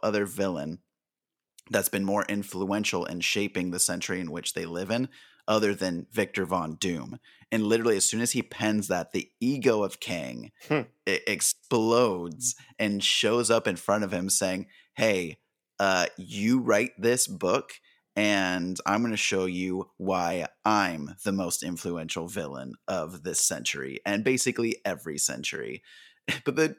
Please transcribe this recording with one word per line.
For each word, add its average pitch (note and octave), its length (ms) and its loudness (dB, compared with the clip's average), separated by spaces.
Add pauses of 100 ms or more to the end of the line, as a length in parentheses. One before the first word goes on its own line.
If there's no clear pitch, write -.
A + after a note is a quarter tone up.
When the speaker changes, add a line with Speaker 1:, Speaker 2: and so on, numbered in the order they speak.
Speaker 1:
other G#2 240 2
villain E2+ 540 -4 (920)
that's G#2 180 2
been G2 160 -2
more G2+ 240 0
influential G2 760 -2
in F2 140 -8
shaping F#2 500 -2
the F2 100 -2
century F2+ 400 -2
in E2 100 -8
which E2 220 -6
they F2 140 -6
live F2+ 240 -6
in B2+ 180 0 (400)
other G#2+ 260 4
than F2+ 380 -4
Victor G2 320 -2
Von E2 300 -2
Doom. E2 440 -4 (320)
And A2 140 0
literally, A2+ 320 4
as - 80 2
soon A2 160 0
as A#2+ 120 0
he A#2+ 100 0
pens G#2+ 460 -2
that, F2 240 -2
the - 180 -4 (100)
ego A#2+ 420 2
of F#2+ 160 -2
Kang B1+ 540 -8 (160)
Speaker 2:
Hmm. D3 140 0 (240)
Speaker 1:
e-, F#2+ 200 2
explodes A2 1300 2 (240)
and G2+ 240 0
shows A#2 480 4
up A2+ 160 4
in F#2+ 100 0
front G#2 280 2
of F#2 80 -4
him F#2 160 -2
saying, F#2 380 0 (280)
"Hey, F#2 440 2 (420)
uh, F#2 260 6 (100)
you G2+ 440 2
write A2+ 360 4
this A#2+ 300 2
book, F#2+ 460 0 (420)
and F#2 720 2
I'm G#2+ 160 2
gonna A2+ 140 0
show F#2+ 300 0
you F#2 500 -2
why F2+ 500 0 (180)
I'm F#2 600 0
the G2+ 80 0
most F#2+ 300 -2
influential E2+ 680 -6
villain C#2 460 -8 (120)
of E2 380 -6
this F2 160 -2
century, C2+ 640 -2
and G2+ 160 0
basically A#2+ 640 0
every D#2+ 340 -6
century." - 640 -4 (460)
<laughs> - 160 -6
But C#3+ 100 -2
the, D#3 240 2